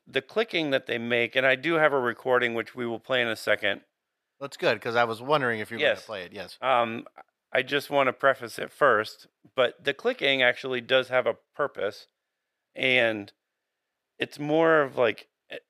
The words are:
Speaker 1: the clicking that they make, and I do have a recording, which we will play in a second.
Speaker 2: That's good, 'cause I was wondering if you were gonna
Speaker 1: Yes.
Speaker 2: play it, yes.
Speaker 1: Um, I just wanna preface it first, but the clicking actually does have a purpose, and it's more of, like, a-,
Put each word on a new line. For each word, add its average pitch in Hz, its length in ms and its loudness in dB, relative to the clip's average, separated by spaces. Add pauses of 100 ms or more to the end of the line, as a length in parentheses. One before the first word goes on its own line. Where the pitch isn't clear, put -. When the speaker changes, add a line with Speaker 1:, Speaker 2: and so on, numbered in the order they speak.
Speaker 1:
the 127 140 -2
clicking 185 500 -2
that 135 160 0
they 120 120 -4
make, 117 360 0
and 131 100 2
I 131 100 4
do 151 200 -2
have 156 180 4
a 139 60 2
recording, 123 560 0
which 113 200 -6
we 123 100 -6
will 117 140 -6
play 127 220 -2
in 120 80 0
a 110 60 -4
second. 104 480 -2 (560)
Speaker 2:
That's 139 180 -14
good, 127 240 0
'cause 117 140 -6
I 120 100 4
was 113 160 -6
wondering 127 400 0
if 107 100 -10
you 117 60 -8
were 139 40 -6
gonna 139 140 2
Speaker 1:
Yes. - 100 -12
Speaker 2:
play 101 200 -10
it, 87 80 -18
yes. - 280 -14
Speaker 1:
Um, 120 460 0 (440)
I 127 120 -2
just 135 260 -4
wanna 139 240 2
preface 120 460 -2
it - 120 -8
first, 110 560 0 (280)
but - 280 0
the 143 100 -2
clicking 143 500 -2
actually 123 380 0
does 127 280 0
have 127 180 0
a 113 80 0 (200)
purpose, - 520 -6 (680)
and 117 580 0 (840)
it's - 200 -8
more 156 420 2
of, 131 160 -4
like, 113 320 0 (220)
a-, - 80 -14 (100)